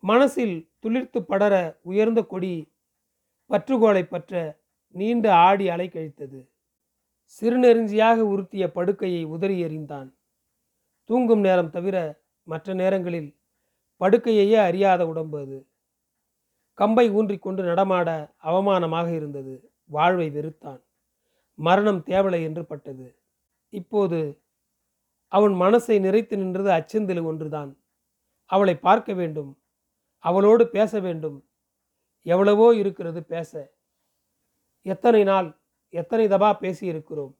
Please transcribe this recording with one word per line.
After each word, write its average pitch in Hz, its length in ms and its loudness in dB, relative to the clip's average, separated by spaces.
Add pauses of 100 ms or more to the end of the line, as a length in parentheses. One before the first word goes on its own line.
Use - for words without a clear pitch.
மனசில் 233 540 0 (220)
துளிர்த்து 240 420 -4
படர 196 340 0 (280)
உயர்ந்த 214 400 0
கொடி 185 320 -8 (960)
பற்றுகோலை 214 520 2
பற்ற 175 300 -10 (640)
நீண்ட 220 400 -2
ஆடி 190 340 6
அலை 170 200 -4
கழித்தது. 147 520 -14 (920)
சிறுநெருஞ்சியாக 226 880 2
உருட்டிய 196 480 -2
படுக்கையை 180 560 -4
உதறி 165 380 -4
எறிந்தான். 147 460 -10 (1040)
தூங்கும் 233 300 2
நேரம் 180 300 2
தவிர 180 260 -4 (500)
மற்ற 160 280 -10
நேரங்களில் 180 560 -4 (680)
படுக்கையையே 220 580 4
அறியாத 185 480 2
உடம்பு 160 340 -8
அது. 135 180 -14 (1200)
கம்பை 220 320 4
ஊன்றிக்கொண்டு 196 520 -4
நடமாட 180 460 0 (340)
அவமானமாக 170 720 0
இருந்தது. 143 400 -10 (300)
வாழ்வை 165 460 0
வெறுத்தான். 147 520 -12 (760)
மரணம் 185 460 0
தேவலை 185 380 0
என்று 160 220 -8
பட்டது. 139 420 -16 (680)
இப்போது 185 480 -4 (1120)
அவன் 202 220 4
மனசை 214 440 2
நிறைத்து 196 380 0
நின்றது 190 340 -2
அச்சந்திலு 180 540 -2
ஒன்றுதான். 151 460 -8 (800)
அவளை 190 260 2
பார்க்க 214 360 2
வேண்டும், 156 380 -6 (760)
அவளோடு 202 440 4
பேச 214 320 -2
வேண்டும். 160 380 -8 (880)
எவ்வளவோ 202 480 4
இருக்கிறது 185 480 -6
பேச. 165 300 -10 (1300)
எத்தனை 208 380 4
நாள், 196 240 2 (460)
எத்தனை 226 340 -2
தபா 196 220 4 (100)
பேசியிருக்கிறோம். 156 800 -8